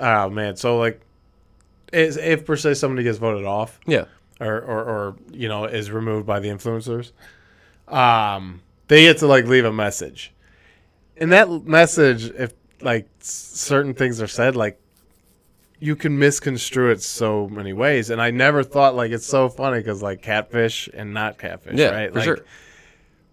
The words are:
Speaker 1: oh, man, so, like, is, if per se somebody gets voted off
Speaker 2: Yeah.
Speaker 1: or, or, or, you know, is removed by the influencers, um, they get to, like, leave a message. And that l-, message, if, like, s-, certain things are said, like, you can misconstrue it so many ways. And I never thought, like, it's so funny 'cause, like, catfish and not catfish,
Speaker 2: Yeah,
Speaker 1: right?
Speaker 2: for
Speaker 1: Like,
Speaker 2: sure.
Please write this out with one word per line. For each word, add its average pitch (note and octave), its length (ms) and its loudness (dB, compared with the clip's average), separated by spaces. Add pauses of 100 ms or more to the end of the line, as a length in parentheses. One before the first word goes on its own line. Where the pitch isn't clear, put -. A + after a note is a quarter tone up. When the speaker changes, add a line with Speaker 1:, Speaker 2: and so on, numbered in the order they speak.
Speaker 1:
oh, G#2+ 300 2
man, G#2 260 -6
so, A#2+ 220 -2
like, A#2 220 -2 (920)
is, D#3+ 240 2
if D#3+ 300 -2
per D3+ 100 -2
se D3 180 0
somebody C3+ 300 -2
gets A2+ 140 -2
voted A2 260 -4
off G#2 420 -6
Speaker 2:
Yeah. C3+ 180 0 (360)
Speaker 1:
or, A2 200 -4
or, A2+ 240 -6
or, G#2 320 -6 (160)
you A#2 160 -8
know, G#2+ 180 -6
is G#2+ 240 -8
removed A2 360 -4
by G#2 140 -2
the G#2 80 -6
influencers, A2+ 640 -8 (760)
um, G#2 720 0 (280)
they D#3 140 10
get D#3+ 160 8
to, D3+ 80 0
like, C3 200 6
leave B2+ 180 4
a A2 80 0
message. G2 600 -6 (840)
And D#3+ 160 0
that G3 160 8
l-, E3+ 160 -6
message, D#3 680 4
if, A#2+ 220 -8 (280)
like, A#2 280 -2 (120)
s-, - 60 -18 (280)
certain C#3 400 -2
things A#2+ 280 -2
are G#2+ 40 -6
said, B2+ 300 0
like, G#2+ 240 -4 (1000)
you D3+ 140 -4
can D3 240 -4
misconstrue C3 720 0
it G2+ 120 0
so G#2+ 460 -2
many G2+ 240 -10
ways. A#2 380 0
And A2+ 100 -2
I A#2 100 0
never C3+ 320 2
thought, C3+ 340 2
like, A#2 160 -2
it's A2+ 140 -8
so C3+ 220 2
funny B2+ 340 -4
'cause, G#2 200 -6
like, G2 200 -6
catfish A2 680 -2
and G#2 220 -12
not G#2+ 240 -6
catfish, F#2 400 -10
Speaker 2:
Yeah, C#3 120 4
Speaker 1:
right? G#2+ 220 -4
Speaker 2:
for G2+ 60 -6
Speaker 1:
Like, A2+ 60 -2
Speaker 2:
sure. D#3+ 140 -2 (960)